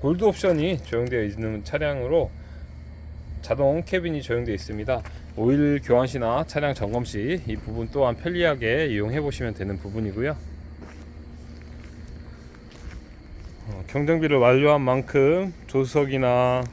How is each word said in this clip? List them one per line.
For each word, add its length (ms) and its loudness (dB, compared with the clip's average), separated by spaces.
골드 240 2
옵션이 540 2
적용되어 440 0
있는 400 -4
차량으로 680 0
자동 440 2
캐빈이 360 -2
적용되어 320 -2
있습니다. 480 -2
오일 440 4
교환 240 4
시나 400 0
차량 280 -2
점검 320 -2
시 420 -2
이 80 -2
부분 340 -6
또한 280 2
편리하게 720 2
이용해 340 0
보시면 320 -2
되는 240 -4
부분이고요. 580 -4
어, 200 -8
경정비를 500 2
완료한 440 8
만큼 720 4
조수석이나 1040 2